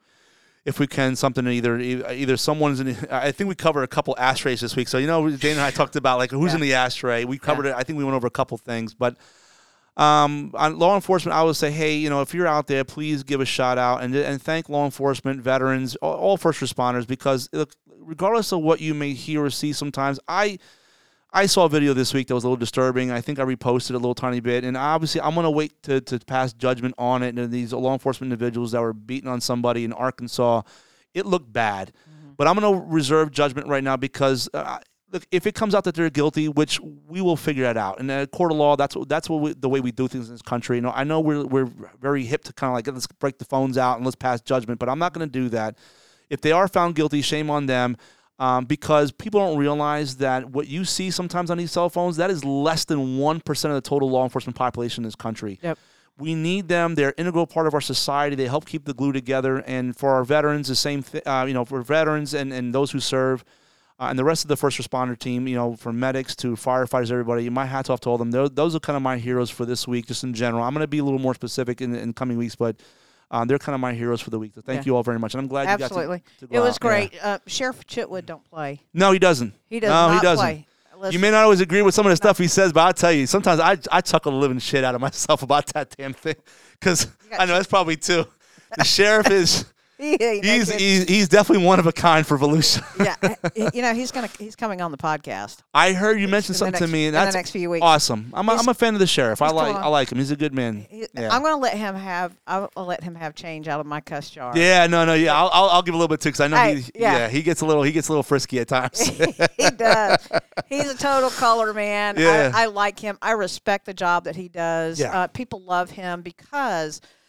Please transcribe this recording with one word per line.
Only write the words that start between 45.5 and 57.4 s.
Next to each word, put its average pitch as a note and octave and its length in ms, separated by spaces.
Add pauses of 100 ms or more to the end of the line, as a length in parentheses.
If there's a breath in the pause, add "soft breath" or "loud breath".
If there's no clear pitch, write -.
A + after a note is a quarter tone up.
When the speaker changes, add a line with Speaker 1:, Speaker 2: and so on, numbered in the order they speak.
Speaker 1:
that. A2 280 (500 soft breath)
If C#3 120
they D3+ 100
are F3+ 160
found F3 300
guilty, D3 260
shame D3+ 280
on D3 160
them. B2 300 (420 soft breath)
Um, B2+ 260
because D3 480
people G#3 260
don't E3+ 200
realize D3 580
that C3 320
what C#3 180
you E3+ 200
see F#3 240
sometimes F3 400
on F3 80
these F3 120
cell F3 200
phones, F3 260
that F3 140
is D#3 120
less C#3+ 440
than C3+ 320
one D#3 200
percent D#3 360
of C3+ 80
the - 40
total C#3 220
law B2+ 140
enforcement B2+ 340
population A#2+ 480
in A2 40
this G#2+ 60
country. A2 480
Speaker 2:
Yep. D#3+ 160 (380 soft breath)
Speaker 1:
We D#3 180
need E3+ 340
them. E3+ 260
They're C#3+ 160
an - 80
integral E3+ 280